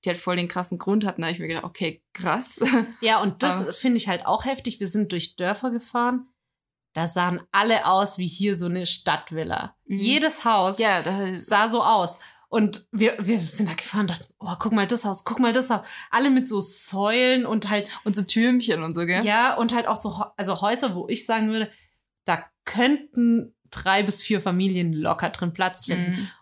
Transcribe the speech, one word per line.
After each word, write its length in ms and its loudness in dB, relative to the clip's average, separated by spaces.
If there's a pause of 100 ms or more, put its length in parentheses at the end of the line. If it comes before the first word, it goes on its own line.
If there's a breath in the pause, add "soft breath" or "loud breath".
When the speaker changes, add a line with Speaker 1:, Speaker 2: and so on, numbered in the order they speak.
Speaker 1:
die 60 0
halt 80 -4
voll 180 -2
den 120 -2
krassen 300 -4
Grund 280 0
hatten. 160 -4
Da 60 -2
hab 60 -2
ich 60 -8
mir 80 -6
gedacht, 160 -6
okay, 380 -8 (100)
krass. 480 -2
<laughs> 400 2
Speaker 2:
Ja, 220 4
und 200 0
das 120 2
Speaker 1:
Aber 180 -2
Speaker 2:
finde 240 2
ich 120 0
halt 180 -2
auch 180 0
heftig. 360 -6
Wir 80 -4
sind 240 0
durch 240 -4
Dörfer 340 -2
gefahren. 560 -2 (680)
Da 140 -2
sahen 340 0 (120)
alle 340 4
aus 320 2
wie 80 -2
hier 300 -2
so 100 -4
eine 180 -2
Stadtvilla. 920 -4 (100)
Speaker 1:
Mhm. 100 -4
Speaker 2:
Jedes 480 0
Haus 340 2
Speaker 1:
Ja, 240 2
da 220 -2
ist 240 -2
Speaker 2:
sah 220 4
so 140 0
aus. 340 2 (300 loud breath)
Und 420 0
wir, 300 2
wir 180 0
sind 300 -2
da 60 -6
gefahren 260 -4
und 100 0
dachten, 300 -10
oh, 180 -6
guck 140 -2
mal 160 4
das 160 0
Haus, 200 -4
guck 140 -4
mal 140 4
das 180 2
Haus. 160 0 (240 loud breath)
Alle 200 4
mit 180 4
so 120 0
Säulen 840 0
und 240 -2
halt 200 0 (120)
Speaker 1:
Und 140 0
so 60 0
Türmchen 600 2
und 140 -4
so, 100 -2
gell? 180 0
Speaker 2:
Ja, 300 4
und 180 0
halt 140 -2
auch 100 0
so 220 -6
Hä-, 180 -6
also 260 -2
Häuser, 340 0
wo 120 -6
ich 180 -4
sagen 260 0
würde, 180 -2 (540 soft breath)
da 200 -2 (200)
könnten 880 2 (160)
drei 320 2
bis 180 0
vier 200 0
Familien 520 0
locker 380 -2
drin 220 -4
Platz 320 -2
finden. 380 -2
Speaker 1:
Mhm. 60 -6 (140)